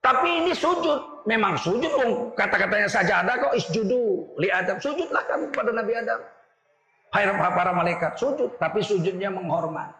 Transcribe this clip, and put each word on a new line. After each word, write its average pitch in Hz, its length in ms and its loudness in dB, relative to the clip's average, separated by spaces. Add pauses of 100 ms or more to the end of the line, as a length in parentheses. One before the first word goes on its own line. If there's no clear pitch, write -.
Tapi 262 260 4 (140)
ini 359 80 2
sujud. 294 720 0
Memang 208 320 2
sujud, 240 380 0
wong 233 420 0
kata-katanya 202 540 2
sajadah 202 480 2
kok, 277 160 2
isjudu 214 800 0
li 190 140 0
Adam. 185 320 0
Sujudlah 302 480 -2
kamu 294 240 -2
kepada - 180 0
Nabi 226 220 -2
Adam. 214 260 -4 (880)
Hai 202 220 2
para 180 400 2
malaikat, 170 480 0
sujud. 254 400 -2
Tapi 165 240 0
sujudnya 190 480 0
menghormat. 160 680 -4